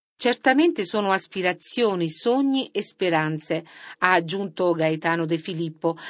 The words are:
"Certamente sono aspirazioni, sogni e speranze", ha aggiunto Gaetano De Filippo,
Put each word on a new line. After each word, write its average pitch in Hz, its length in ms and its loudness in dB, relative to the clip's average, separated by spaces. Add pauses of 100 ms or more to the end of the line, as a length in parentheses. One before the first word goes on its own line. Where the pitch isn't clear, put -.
(180)
"Certamente 262 680 2
sono 196 300 0
aspirazioni, 185 960 -2
sogni 269 640 0
e 202 80 -2
speranze", 160 840 -2 (340)
ha 185 120 2
aggiunto 180 640 0
Gaetano 160 520 0
De 165 120 0
Filippo, 165 580 -4 (140)